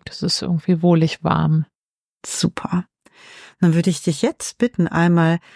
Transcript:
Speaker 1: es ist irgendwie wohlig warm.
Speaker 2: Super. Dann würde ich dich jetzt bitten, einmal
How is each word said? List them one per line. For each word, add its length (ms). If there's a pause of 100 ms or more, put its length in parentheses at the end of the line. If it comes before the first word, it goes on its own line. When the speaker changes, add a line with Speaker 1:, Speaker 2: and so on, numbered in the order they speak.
Speaker 1:
es 140
ist 180
irgendwie 400
wohlig 420
warm. 420 (600)
Speaker 2:
Super. 600 (720)
Dann 140
würde 160
ich 120
dich 200
jetzt 360
bitten, 300
einmal 520 (160)